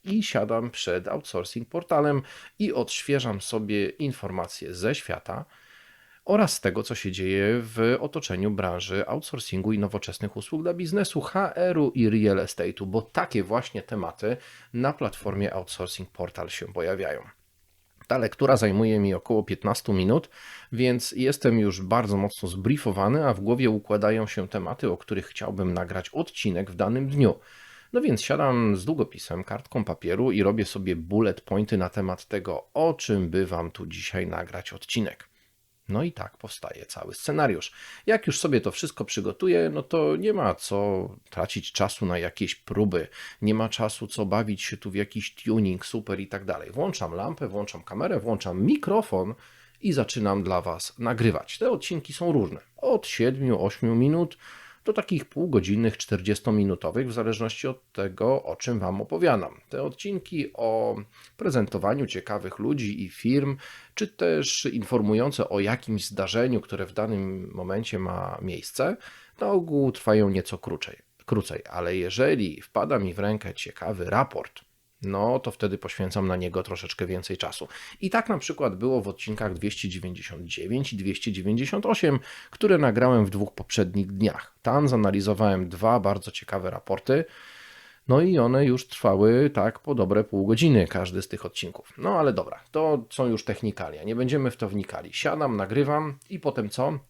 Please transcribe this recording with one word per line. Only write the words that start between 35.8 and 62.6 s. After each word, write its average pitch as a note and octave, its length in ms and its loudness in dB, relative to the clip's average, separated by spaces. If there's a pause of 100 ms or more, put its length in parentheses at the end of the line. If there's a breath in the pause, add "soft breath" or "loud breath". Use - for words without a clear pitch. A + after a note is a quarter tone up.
No B2+ 140 0
i F3 80 -2
tak - 260 -12
powstaje - 480 -14
cały - 280 -12
scenariusz. C#3+ 580 -2 (340 loud breath)
Jak A3 220 2
już - 120 0
sobie C3+ 220 4
to G2 100 -2
wszystko - 340 -6
przygotuję, E3 680 2
no D3+ 100 -4
to D#3 320 2
nie G3+ 180 0
ma C#3 220 2
co G2+ 540 -2 (200)
tracić - 420 -4
czasu G2+ 340 0
na F2+ 120 0
jakieś E2+ 380 -4
próby, F#2+ 520 0 (340 loud breath)
nie G#2+ 120 2
ma A2 160 -2
czasu A2 380 -4
co G#2 180 -4
bawić G#2 360 -2
się - 160 -8
tu G2 140 -10
w F#2+ 40 -10
jakiś G2+ 400 -4
tuning G#2 500 0
super G#2 340 -6
i G2 80 -8
tak G2 180 -8
dalej. D#2 260 -6
Włączam A#2 420 -4
lampę, B2 340 -6
włączam G2 360 -8
kamerę, C#3 360 -4
włączam G2+ 440 -2
mikrofon G3 720 0 (460 loud breath)
i F#3+ 120 0
zaczynam G2+ 500 0
dla F2+ 180 0
Was F2 380 -6
nagrywać. A2+ 580 0
Te - 140 0
odcinki - 420 -6
są F3 180 0
różne, F2+ 280 2 (180)
od - 300 0
siedmiu, B2+ 580 2
ośmiu A2+ 300 0
minut D#3 420 4 (480 loud breath)
do G#3+ 80 2
takich F#3+ 320 -2
półgodzinnych, A2 720 2
czterdziestominutowych, G2+ 1120 0
w A2+ 60 -6
zależności A2+ 540 -2
od - 240 -10
tego, G2+ 520 0
o D#2+ 120 -6
czym A#2 240 -2
wam F#2+ 220 -2
opowiadam. B2+ 680 0
Te C3+ 140 -4
odcinki D#3 680 -6
o A2 420 0 (420 loud breath)
prezentowaniu A#2+ 680 0
ciekawych F#2+ 540 -6
ludzi B2 440 -2